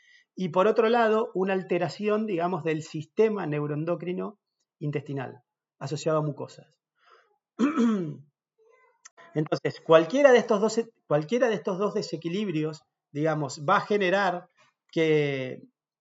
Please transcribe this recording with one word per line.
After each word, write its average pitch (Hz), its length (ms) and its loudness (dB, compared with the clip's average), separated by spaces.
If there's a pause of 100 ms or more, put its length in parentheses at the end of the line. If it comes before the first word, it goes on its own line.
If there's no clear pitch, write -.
(380)
y 185 120 -4
por 196 160 4
otro 220 240 4
lado, 226 420 2
una 190 220 0
alteración, 190 720 -2
digamos, 175 360 -2
del 156 200 -2
sistema 196 640 -2
neuroendocrino 165 920 -4 (400)
intestinal 139 640 -6 (360)
asociado 156 400 -2
a 151 40 0
mucosas. - 460 -10 (920)
<clears throat> - 1800 -4
Entonces, 151 460 -4
cualquiera 202 520 6
de 240 60 8
estos 214 220 2
dos, 220 200 0 (260)
cualquiera 165 420 0
de 220 60 0
estos 185 240 -4
dos 202 160 -2
desequilibrios, 165 920 -6 (280)
digamos, 151 540 -4
va 151 120 4
a - 20 0
generar 190 680 0 (420)
que, 147 720 0 (380)